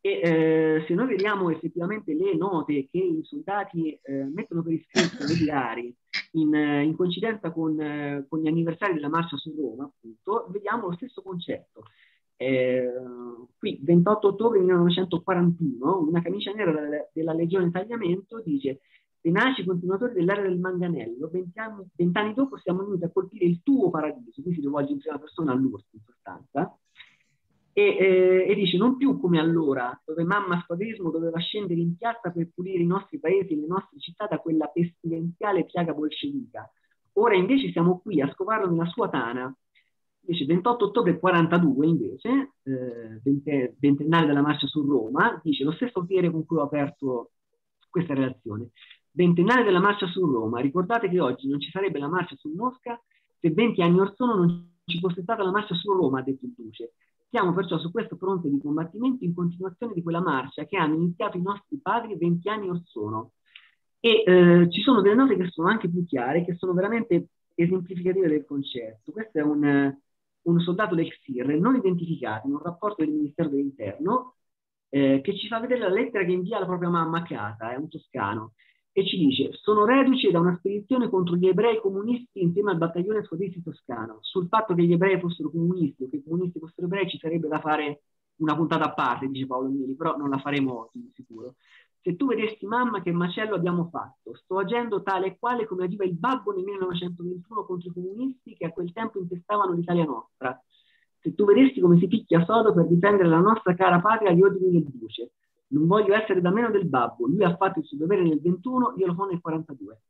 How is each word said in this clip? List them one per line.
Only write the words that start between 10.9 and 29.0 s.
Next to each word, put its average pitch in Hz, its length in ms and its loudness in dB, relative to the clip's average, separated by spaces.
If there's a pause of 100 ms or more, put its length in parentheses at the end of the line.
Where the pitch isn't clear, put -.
stesso 202 300 -12
concetto. - 580 -10 (560)
Eh, 127 500 0 (720)
qui, - 240 -6
ventotto 175 460 4
ottobre 196 320 2
millenovecentoquarantuno, 175 1500 2
una 170 140 0
camicia 196 300 -6
nera 202 200 0
della, 151 400 -4
della 160 220 -4
Legione 170 380 0
Tagliamento 208 720 -6
dice: 139 360 -4 (380)
"Tenaci 208 460 0
continuatori 190 480 -2
dell'area 190 300 0
del 185 160 -2
Manganello, 165 720 -4
venti 180 260 -8
anni, 220 260 -12 (120)
vent'anni 214 400 0
dopo 269 220 -2
siamo 180 260 -4
venuti 190 220 -4
a 165 40 -4
colpire 190 360 -2
il 175 180 2
tuo 247 260 4
paradiso." 143 540 -6
Qui 175 100 -2
si 160 80 -4
rivolge 139 300 -2
in 143 80 -4
prima 151 180 -8
persona 151 340 -4
all'Urso, 127 420 -2
in 110 120 -20
sostanza. - 720 -8 (1000)
E, 202 60 6
eh, 185 640 6
e 202 80 2
dice: 185 220 0
"Non 247 180 4
più 269 240 2